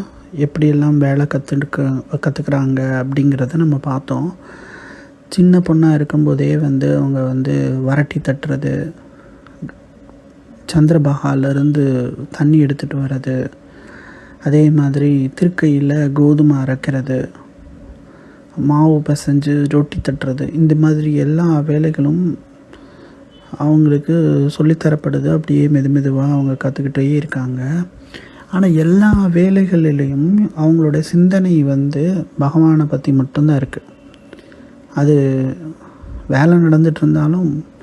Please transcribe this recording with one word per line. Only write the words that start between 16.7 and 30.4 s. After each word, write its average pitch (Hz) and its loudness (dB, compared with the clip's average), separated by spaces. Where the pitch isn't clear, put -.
மாவு 147 2
பிசைஞ்சு 143 -2
ரொட்டி 147 0
தட்டுறது, 139 -6
இந்த 156 2
மாதிரி 151 0
எல்லா 151 0
வேலைகளும் 156 -2
அவங்களுக்கு 151 2
சொல்லித்தரப்படுது. 151 0
அப்படியே 147 0
மெது 139 2
மெதுவா 139 0
அவங்க 139 0
கத்துக்கிட்டே 139 -2
இருக்காங்க. 127 -6
ஆனா 190 2
எல்லா 190 4
வேலைகளிலையும் 170 2